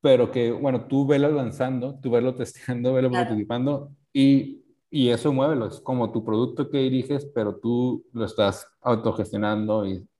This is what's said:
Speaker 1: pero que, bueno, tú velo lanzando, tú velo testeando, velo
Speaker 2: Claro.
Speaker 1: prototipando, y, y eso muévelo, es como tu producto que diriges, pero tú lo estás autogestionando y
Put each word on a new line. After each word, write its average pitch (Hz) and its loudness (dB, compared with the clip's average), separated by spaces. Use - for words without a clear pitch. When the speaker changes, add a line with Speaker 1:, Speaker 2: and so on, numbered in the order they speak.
Speaker 1:
pero 123 6
que, 117 0
bueno, 127 -2
tú 135 2
velo 143 4
lanzando, 131 -4
tú 131 -4
velo 120 2
testeando, 127 -4
velo 127 2
Speaker 2:
Claro. 120 0
Speaker 1:
prototipando, 123 -4
y, 139 4
y 127 2
eso 120 2
muévelo, 135 0
es - -14
como 120 -2
tu 113 -4
producto 127 -2
que 143 -2
diriges, 131 -2
pero 127 -2
tú 120 -2
lo 113 -4
estás 101 0
autogestionando 107 -2
y 95 -8